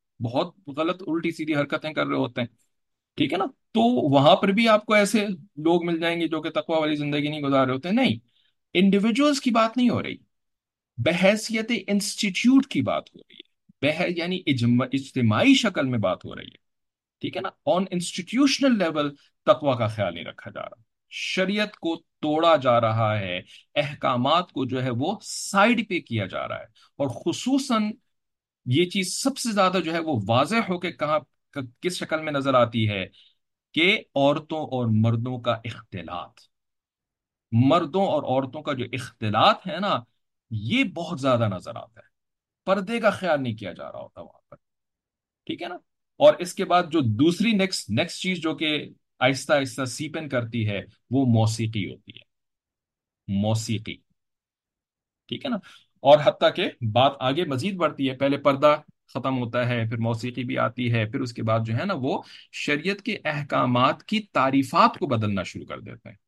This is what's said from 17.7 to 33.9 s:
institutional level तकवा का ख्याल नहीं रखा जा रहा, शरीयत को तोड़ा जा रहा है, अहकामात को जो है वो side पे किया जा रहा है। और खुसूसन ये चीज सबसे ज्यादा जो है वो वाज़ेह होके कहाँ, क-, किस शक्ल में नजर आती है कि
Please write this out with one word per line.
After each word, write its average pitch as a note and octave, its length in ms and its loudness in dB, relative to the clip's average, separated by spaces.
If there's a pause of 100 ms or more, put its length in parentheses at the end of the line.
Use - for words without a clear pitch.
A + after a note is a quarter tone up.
institutional A#3 840 0
level D#3 340 0 (360)
तकवा D3 280 4
का A2+ 120 0
ख्याल F#2 260 -2
नहीं E2 120 -12
रखा - 260 -16
जा - 100 -12
रहा, - 220 -16 (280)
शरीयत G3+ 640 -4
को E3 200 -4 (260)
तोड़ा D#3 360 4
जा B2+ 220 4
रहा A2 360 2
है, F#2 240 -4 (360)
अहकामात C#3+ 760 0
को C3+ 140 -4
जो B2+ 140 -4
है B2+ 140 -2
वो E3 300 -4
side A3 640 0
पे F3 100 -2
किया A2 280 -4
जा C2+ 180 -6
रहा A1 140 -8
है। - 80 -16 (320)
और C#3 100 0 (140)
खुसूसन A3 680 0 (720)
ये C#3 200 2
चीज F3+ 280 -4
सबसे B3+ 400 -4
ज्यादा F#3+ 260 2
जो D#3+ 120 -4
है E3 80 -2
वो D#3 260 -2
वाज़ेह D3 420 2
होके F3+ 240 -4
कहाँ, D3+ 280 -2 (340)
क-, B2+ 180 -10 (100)
किस F3 180 -4
शक्ल D#3+ 220 -4
में D#3 100 -6
नजर C3+ 240 2
आती A#2 300 4
है G2+ 200 -2 (720)
कि F#3 300 2 (100)